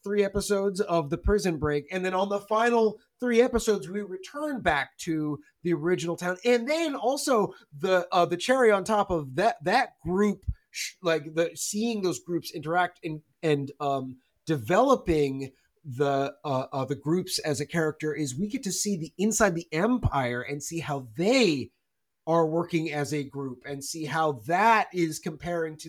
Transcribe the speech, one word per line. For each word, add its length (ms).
three 180
episodes 600
of 260
the 80
prison 400
break, 340
and 140
then 80
on 160
the 120
final 580
three 220
episodes, 480
we 140
return 580
back 380
to 400
the 100
original 440
town. 280
And 240
then 260
also 600
the, 340
uh, 140
the 100
cherry 340
on 140
top 260
of 260
that, 280
that 380
group, 420
sh-, 300
like, 340
the, 200
seeing 480
those 180
groups 320
interact 520
and, 180
and, 380
um, 380
developing 1080
the, 520
uh, 280
uh, 120
the 120
groups 420
as 220
a 60
character 460
is 260
we 100
get 160
to 80
see 260
the 200
inside 360
the 180
Empire 720
and 200
see 180
how 260
they 540
are 180
working 480
as 220
a 80
group 420
and 200
see 200
how 280
that 440
is 280
comparing 560
to 120